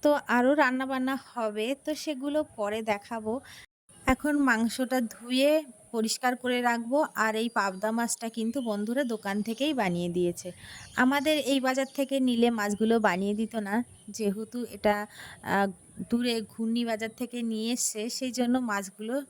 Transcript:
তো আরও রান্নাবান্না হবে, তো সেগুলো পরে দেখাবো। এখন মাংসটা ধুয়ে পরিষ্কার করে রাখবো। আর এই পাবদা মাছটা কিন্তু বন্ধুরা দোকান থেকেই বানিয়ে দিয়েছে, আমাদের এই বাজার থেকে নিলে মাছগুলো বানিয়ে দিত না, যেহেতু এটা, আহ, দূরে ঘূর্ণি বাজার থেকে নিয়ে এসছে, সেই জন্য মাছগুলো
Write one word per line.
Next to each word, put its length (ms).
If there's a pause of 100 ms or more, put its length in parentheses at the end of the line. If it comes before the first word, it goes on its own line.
তো 60 (260)
আরও 160 (120)
রান্নাবান্না 520 (180)
হবে, 340 (180)
তো 60 (120)
সেগুলো 360 (180)
পরে 220 (120)
দেখাবো। 420 (800)
এখন 200 (160)
মাংসটা 500 (140)
ধুয়ে 380 (420)
পরিষ্কার 480
করে 160 (120)
রাখবো। 280 (280)
আর 160
এই 160
পাবদা 400
মাছটা 300 (100)
কিন্তু 200 (120)
বন্ধুরা 340 (100)
দোকান 240 (100)
থেকেই 340
বানিয়ে 360
দিয়েছে, 320 (540)
আমাদের 320 (160)
এই 160
বাজার 300
থেকে 180 (140)
নিলে 200 (100)
মাছগুলো 360 (120)
বানিয়ে 320
দিত 140 (140)
না, 80 (420)
যেহেতু 420 (160)
এটা, 200 (100)
আহ, 600 (420)
দূরে 260 (160)
ঘূর্ণি 380
বাজার 220 (100)
থেকে 160 (140)
নিয়ে 240
এসছে, 260 (160)
সেই 220
জন্য 160 (140)
মাছগুলো 440 (160)